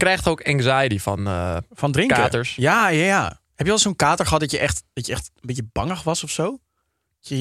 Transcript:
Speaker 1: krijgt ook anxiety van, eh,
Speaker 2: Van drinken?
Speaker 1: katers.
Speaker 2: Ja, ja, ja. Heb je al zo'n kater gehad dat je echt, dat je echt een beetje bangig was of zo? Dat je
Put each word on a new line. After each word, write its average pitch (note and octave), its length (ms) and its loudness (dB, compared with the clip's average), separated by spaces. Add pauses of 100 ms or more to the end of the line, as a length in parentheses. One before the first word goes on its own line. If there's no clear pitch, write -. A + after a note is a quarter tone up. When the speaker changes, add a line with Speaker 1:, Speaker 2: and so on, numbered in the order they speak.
Speaker 1:
krijgt F3+ 240 2
ook D#3+ 180 -2
anxiety C3 520 2
van, G2+ 280 -2
eh, F2 300 -2 (140)
Speaker 2:
Van C#3+ 220 -2
drinken? D#3+ 240 2
Speaker 1:
katers. A#2+ 400 0
Speaker 2:
Ja, F#3+ 320 2
ja, D#3+ 160 2
ja. F#3 360 0 (140)
Heb C#3+ 120 -4
je G3 60 2
al A3 60 2
zo'n G3+ 180 2
kater E3 280 2
gehad D#3 160 2
dat D3+ 100 -2
je D3 80 -2
echt, - 240 -2 (100)
dat B2 140 -8
je - 60 -4
echt - 220 -8
een - 120 -20
beetje B2 260 -6
bangig E3+ 300 -4
was E3 220 -2
of D3 60 -10
zo? E3 200 0 (680)
Dat - 80 -20
je C3+ 120 -4